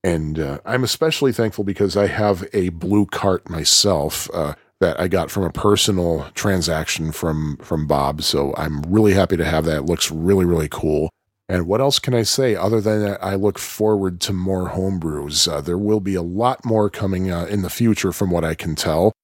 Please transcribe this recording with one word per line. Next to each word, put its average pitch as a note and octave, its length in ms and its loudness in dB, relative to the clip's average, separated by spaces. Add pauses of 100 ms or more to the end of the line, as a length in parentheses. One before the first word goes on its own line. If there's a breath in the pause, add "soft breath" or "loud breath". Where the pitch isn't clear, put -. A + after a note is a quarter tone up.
And, D#2+ 340 0
uh, C#2+ 260 -4
I'm B2 200 0
especially C#3+ 480 0
thankful A2 320 -2
because G2 320 0
I G2+ 100 4
have G2 460 0
a F#2 160 0
blue F2+ 380 2
cart - 440 -2
myself, D#2 840 0
uh, D#2 220 -2 (260 soft breath)
that E2+ 200 2
I F2+ 80 0
got F2 200 0
from G2+ 140 -2
a E2 80 0
personal F#2 840 2
transaction E2 760 -2
from, D#2 460 -2
from D#2 320 -4
Bob. C#2+ 340 0
So C#2 340 0
I'm D2+ 260 -4
really G2 320 4
happy F#2 220 4
to E2 80 0
have D#2 200 0
that. D#2 140 0
It C#2 80 -4
looks E2 260 -2
really, F2+ 320 2
really E2 260 2
cool. D#2 400 -2 (380)
And F2+ 180 0
what G#2 140 0
else C3+ 180 2
can B2+ 160 -2
I A#2 80 2
say B2 320 0
other G#2 260 2
than G#2+ 220 0
that G2+ 220 -4
I G2 100 -2
look G2 240 0
forward G2 600 0
to - 120 -2
more F#2 380 -2
homebrews? D#2+ 800 -2
Uh, D#2 100 -2
there F2 180 -2
will G#2 200 2
be G2 160 -2
a F2 80 -2
lot G#2+ 420 -2
more G#2+ 240 2
coming, F#2+ 400 -2
uh, E2+ 180 -2
in G2+ 160 -2
the F2+ 80 -4
future G#2+ 420 2
from F#2+ 180 -2
what E2+ 140 2
I D#2+ 100 0
can D#2 220 -4
tell. E2+ 360 2 (120)